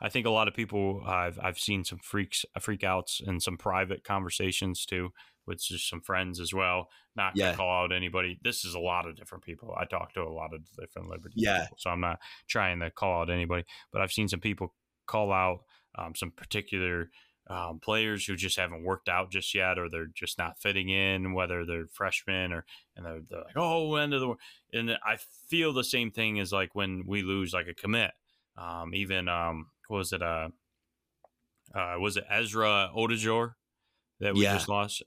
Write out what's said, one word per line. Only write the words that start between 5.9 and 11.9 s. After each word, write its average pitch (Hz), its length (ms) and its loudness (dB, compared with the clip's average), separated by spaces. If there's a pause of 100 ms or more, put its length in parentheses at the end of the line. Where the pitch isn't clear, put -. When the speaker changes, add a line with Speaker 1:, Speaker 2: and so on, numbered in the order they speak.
Speaker 1:
friends 92 380 -2
as 87 140 -4
well. 90 340 2 (280)
Not 95 220 2
gonna 95 120 6
Speaker 2:
Yeah. 85 60 0
Speaker 1:
call 90 280 2
out 87 80 0
anybody. 90 500 0
This 120 220 -2
is 87 100 -6
a 87 60 -4
lot 87 260 0
of 80 100 -10
different - 280 -16
people. 85 340 -12
I 87 80 -2
talk - 280 -4
to 92 80 -2
a 82 80 -4
lot 80 240 -8
of 80 100 -12 (140)
different 90 300 -12
Liberty 85 280 -12
Speaker 2:
Yeah. 101 300 4
Speaker 1:
people, - 120 -18
so - 120 -4